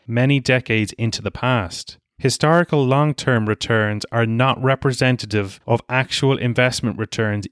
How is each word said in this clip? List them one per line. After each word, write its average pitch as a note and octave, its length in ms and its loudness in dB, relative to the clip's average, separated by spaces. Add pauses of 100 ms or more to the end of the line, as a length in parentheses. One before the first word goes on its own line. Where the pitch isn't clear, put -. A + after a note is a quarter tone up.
many B2+ 320 2
decades A#2 560 0
into A2+ 280 -4
the G2+ 80 -4
past. A#2+ 680 -4 (220)
Historical D3+ 640 2
long-term C3 640 0
returns G#2+ 640 -2
are A#2 140 0
not A#2+ 360 0
representative B2 1040 0
of A#2 220 2
actual C3 480 0
investment B2 640 -2
returns G#2 540 -4